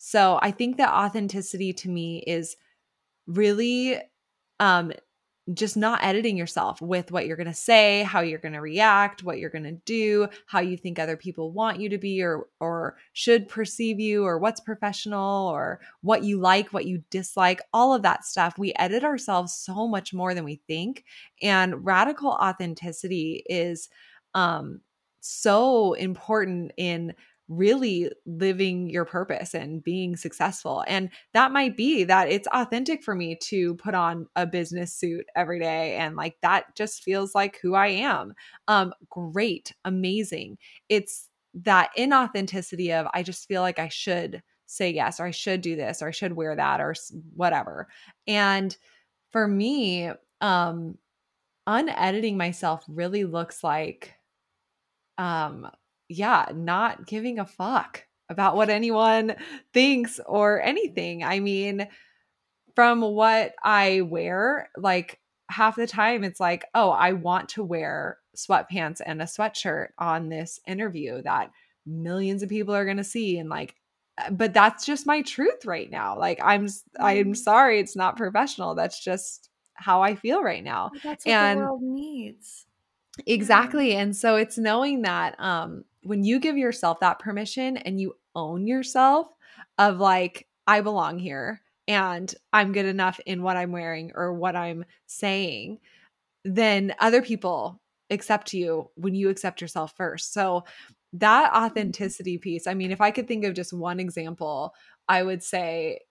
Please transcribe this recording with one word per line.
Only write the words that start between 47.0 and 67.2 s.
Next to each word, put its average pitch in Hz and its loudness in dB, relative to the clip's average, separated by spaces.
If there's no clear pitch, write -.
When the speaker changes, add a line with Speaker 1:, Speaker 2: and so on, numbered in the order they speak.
Speaker 1:
whatever." 151 -2
And 196 0
for 220 2
me, 202 0
um, 175 0
unediting 214 0
myself 175 -2
really 175 -4
looks 170 -6
like, 156 -4
um, 165 -4
yeah, 196 2
not 175 -2
giving 220 -6
a 196 -6
fuck - -4
about 180 2
what 214 6
anyone 220 4
thinks 254 4
or 208 4
anything. 175 -2
I 185 0
mean, 202 -2
from 240 6
what 220 4
I 196 4
wear, 180 -2
like, 180 0
half 220 2
the 233 0
time 220 0
it's 185 -6
like, 175 0
"Oh, 214 6
I 180 4
want 180 -2